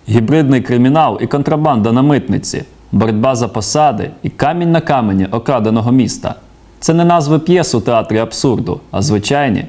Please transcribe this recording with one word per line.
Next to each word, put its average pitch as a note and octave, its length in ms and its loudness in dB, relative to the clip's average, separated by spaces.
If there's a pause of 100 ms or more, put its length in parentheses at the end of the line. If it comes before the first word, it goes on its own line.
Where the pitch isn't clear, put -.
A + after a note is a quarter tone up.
(180)
Гібридний C3 440 2
кримінал B2+ 600 2
і B2 60 -4
контрабанда C#3+ 640 0
на B2+ 100 2
митниці, C3 600 -2 (300)
боротьба A2 420 0
за A#2 140 -2
посади A#2 640 -2 (120)
і D#3+ 60 -6
камінь E3+ 440 -2
на E3 80 2
камені A2 500 0
окраденого A2+ 640 0
міста. - 420 0 (460)
Це E3 140 0
не E3+ 100 2
назви D#3+ 340 2
п'єс E3+ 360 0
у A#2 60 2
театрі A2 380 0
абсурду, A2+ 640 -2 (100)
а G2 120 -2
звичайні A#2 680 0